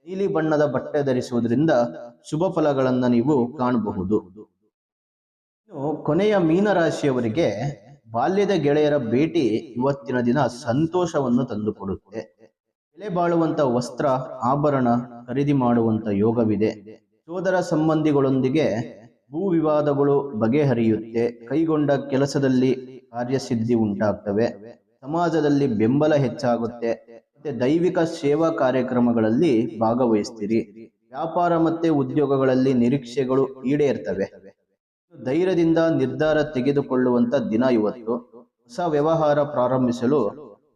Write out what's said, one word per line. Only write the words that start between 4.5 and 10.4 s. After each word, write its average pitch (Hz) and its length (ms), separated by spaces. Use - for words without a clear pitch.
ಕೊನೆಯ 196 340
ಮೀನರಾಶಿಯವರಿಗೆ 147 1400
ಬಾಲ್ಯದ 180 380
ಗೆಳೆಯರ 147 480
ಭೇಟಿ 135 420
ಇವತ್ತಿನ 127 440
ದಿನ 120 240